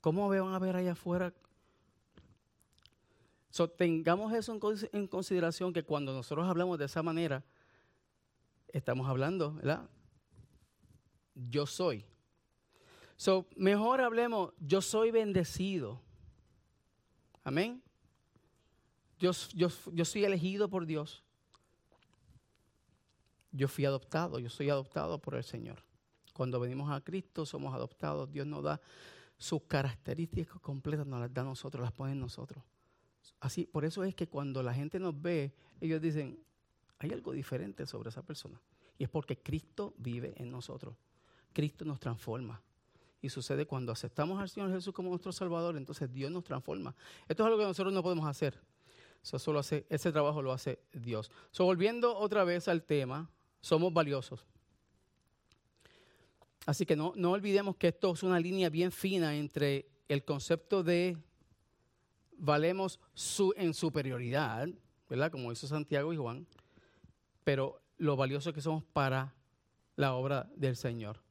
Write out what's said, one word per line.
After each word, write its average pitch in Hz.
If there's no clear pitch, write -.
¿Cómo 180
me 196
van 190
a 185
ver 185
allá 180
afuera? 175
So, 165
tengamos 170
eso 226
en 214
cons-, 214
en 202
consideración, 180
que 165
cuando 143
nosotros 147
hablamos 175
de 143
esa 160
manera, 160
estamos 131
hablando, 151
¿verdad? -
"Yo 127
soy". 139
So, 190
mejor 208
hablemos, 233
"Yo 170
soy 220
bendecido". 185
Amén. 220
Yo, 180
yo, 170
yo 170
soy 208
elegido 190
por 180
Dios. 151
Yo 139
fui 139
adoptado, 139
yo 120
soy 139
adoptado 147
por -
el 123
Señor. 110
Cuando 127
venimos 131
a 139
Cristo, 165
somos 139
adoptados. 143
Dios 143
nos 151
da 151
sus -
características 147
completas, 143
nos 127
las 123
da 131
a 131
nosotros, 135
las 120
pone 135
en 139
nosotros. 127
Así, 139
por 147
eso 175
es 190
que 165
cuando 139
la 120
gente 143
nos 170
ve, 156
ellos 160
dicen, 151
"Hay 160
algo -
diferente 139
sobre 113
esa 110
persona". 117
Y 143
es 131
porque 139
Cristo -
vive 120
en 123
nosotros. 120
Cristo 151
nos 147
transforma. 113
Y 139
sucede 139
cuando 127
aceptamos 151
al 196
Señor 196
Jesús 185
como 180
nuestro 180
Salvador, 170
entonces 135
Dios 135
nos 175
transforma. 147
Esto 160
es 220
algo 226
que 214
nosotros 196
no 185
podemos 165
hacer. 139
Eso -
solo 151
hace, 143
ese 160
trabajo 151
lo 135
hace 127
Dios. 117
So, 180
volviendo 220
otra 202
vez 175
al 170
tema, 143
somos 170
valiosos. 143
Así 156
que 156
no, 160
no 180
olvidemos 196
que 175
esto 180
es 160
una 180
línea 175
bien 170
fina 175
entre 143
el 139
concepto 165
de 175
valemos 170
su-, -
en 170
superioridad, 131
¿verdad? 135
Como 123
hizo 117
Santiago 151
y 165
Juan, 135
pero 139
lo 151
valioso 139
que 151
somos 156
para 135
la 135
obra 131
del 131
Señor. 113